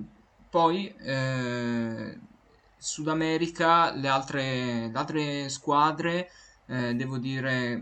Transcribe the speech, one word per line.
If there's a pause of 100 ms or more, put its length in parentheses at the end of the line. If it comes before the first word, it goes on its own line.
(500)
poi,
eh, (560)
Sud
America,
le
altre,
le
altre
squadre... (380)
Eh,
devo
dire,